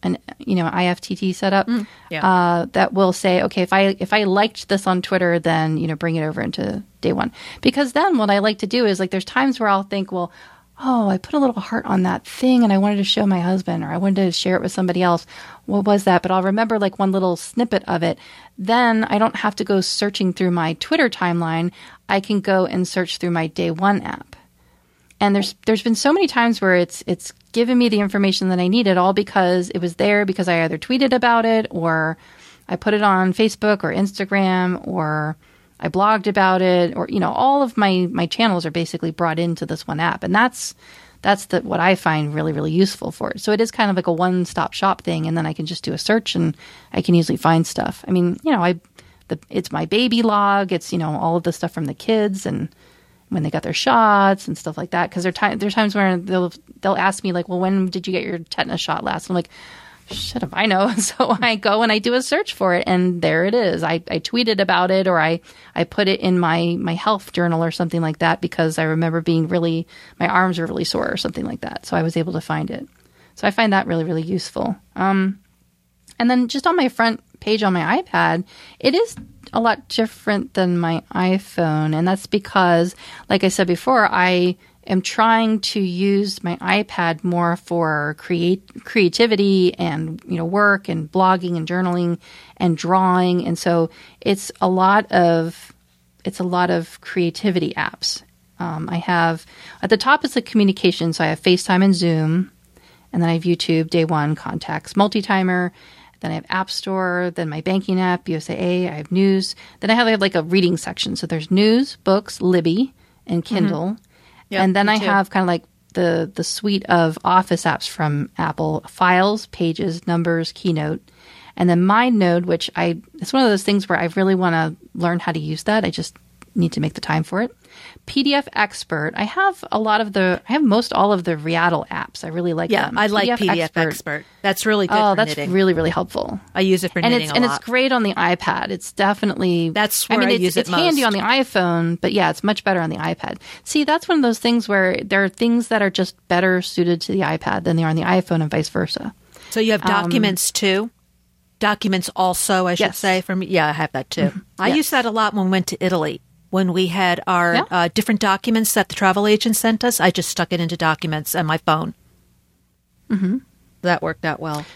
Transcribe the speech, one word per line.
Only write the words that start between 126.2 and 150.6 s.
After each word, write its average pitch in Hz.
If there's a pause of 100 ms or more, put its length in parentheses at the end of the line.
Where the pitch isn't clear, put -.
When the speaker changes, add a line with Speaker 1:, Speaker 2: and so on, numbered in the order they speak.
Speaker 1:
need 170
to -
make 156
the -
time 160
for 185
it. 247 (500)
P -
D 277
F 277
Expert. 165
I 202
have 370
a 214
lot 214
of 208
the, 185
I -
have 302
most 226
all 202
of 180
the 165
Riaddle 165
apps. -
I -
really 170
like 165
Speaker 2:
Yeah, 147
Speaker 1:
them. -
Speaker 2:
I 214
like 208
Speaker 1:
P -
D 240
F 240
Speaker 2:
P 202
D 170
F 160
Speaker 1:
Expert. 165
Speaker 2:
Expert. 151 (160)
That's 196
really 208
good 196
Speaker 1:
Oh, 214
Speaker 2:
for 190
Speaker 1:
that's 156
Speaker 2:
knitting. 151
Speaker 1:
really, 190
really 160
helpful. - (120)
Speaker 2:
I 180
use 185
it 175
for -
Speaker 1:
And 240
Speaker 2:
knitting 156
Speaker 1:
it's, -
Speaker 2:
a -
Speaker 1:
and 247
Speaker 2:
lot. 143
Speaker 1:
it's -
great 254
on 240
the 196
iPad. 175
It's 190
definitely, 185
Speaker 2:
That's 208
Speaker 1:
I 214
Speaker 2:
where 233
Speaker 1:
mean, -
Speaker 2:
I -
Speaker 1:
it's, 185
Speaker 2:
use 175
it -
Speaker 1:
it's -
handy 294
Speaker 2:
most. 233
Speaker 1:
on 220
the 196
iPhone, 180
but 175
yeah, 185
it's -
much 202
better 185
on 165
the 156
iPad. - (260)
See, 294
that's 311
one 339
of 285
those 233
things 240
where 190
there 196
are 190
things 233
that 220
are 202
just 185 (120)
better 180
suited 175
to -
the 190
iPad 160
than 170
they 165
are 156
on 160
the 160
iPhone 175
and 151
vice 156
versa. - (380)
Speaker 2:
So 226
you 220
have 214
Speaker 1:
Um, -
Speaker 2:
documents 202
too? 202 (720)